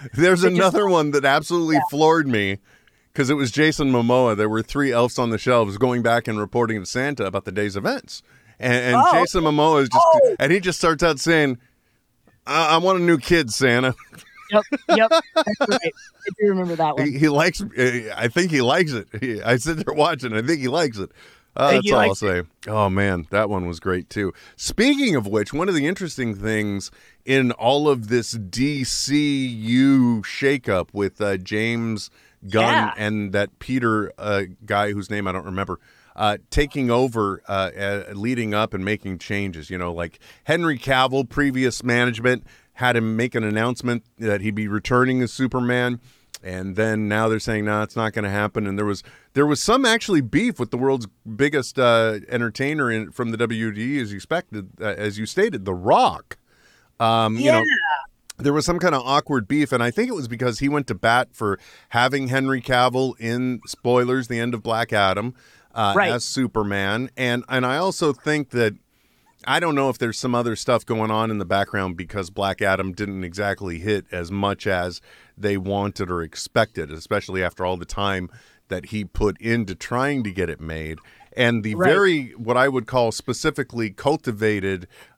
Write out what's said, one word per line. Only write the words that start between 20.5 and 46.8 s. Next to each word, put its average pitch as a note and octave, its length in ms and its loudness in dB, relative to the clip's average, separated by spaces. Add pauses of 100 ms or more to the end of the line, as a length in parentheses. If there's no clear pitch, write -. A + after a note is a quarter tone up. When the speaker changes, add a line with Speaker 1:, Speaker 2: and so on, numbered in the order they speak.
Speaker 1:
he B2+ 80 -2
likes C#3 280 0
it. F#2 140 -8 (440)
Uh, C#3 120 2
Speaker 2:
I C#3+ 60 4
think - 120 2
Speaker 1:
that's - 0 -
Speaker 2:
he G#3 80 2
Speaker 1:
all A#2+ 80 4
I'll G#2+ 80 4
Speaker 2:
likes G2 140 -2
it. F2+ 240 0 (180)
Speaker 1:
say. G#2 60 -10
Oh, G#2+ 180 2
man, F#2+ 400 0
that G#2 220 0
one F#2 160 -4
was E2+ 120 -8
great, F2+ 300 -4
too. G2 240 -4 (240)
Speaking C4+ 600 0
of G#2+ 100 -2
which, G#2 260 -2
one E3+ 160 -2
of F#3+ 60 0
the C#3+ 120 0
interesting C#3+ 480 -4
things G#2 560 -4 (360)
in C3 260 2
all C#3+ 380 2
of A#2 180 0
this A#2 240 0
D B2 520 -4
C C#3+ 600 -2
U A#2+ 800 4
shakeup B2 680 -2
with, G2+ 260 -2
uh, G2+ 160 0
James A2+ 720 -4 (400)
Gunn A2+ 240 4
Speaker 2:
Yeah. - 240 0
Speaker 1:
and G#2 380 -2
that G2+ 240 -2
Peter, A#2 580 -2
uh, G2+ 280 -4 (200)
guy G#2 280 0
whose G2+ 180 -8
name G#2 180 -4
I F#2 40 -2
don't F2+ 120 -6
remember, F#2+ 340 -6 (380)
uh, G#2 220 -2 (100)
taking C#3 420 -2
over, A2+ 560 0
uh, F#2+ 320 -2
uh, G2+ 260 -4 (100)
leading A2 400 -4
up G#2+ 180 -2
and F#2 100 -6
making G2 360 -4
changes. F#2+ 500 -8
You F#2 80 -8
know, F2 160 -6
like, E2+ 280 -8 (240)
Henry D#3+ 340 0
Cavill, C3 500 0
previous C3 560 0
management, A#2+ 600 2 (300)
had B2 200 0
him A2+ 220 0
make A#2+ 180 -2
an A#2 80 0
announcement A#2 640 -2 (140)
that G#2 220 -2
he'd G#2 140 -4
be G#2+ 140 -4
returning B2+ 520 2
as A#2+ 120 -2
Superman. B2 640 -2 (460)
And F#2 320 -8
then G#2+ 320 0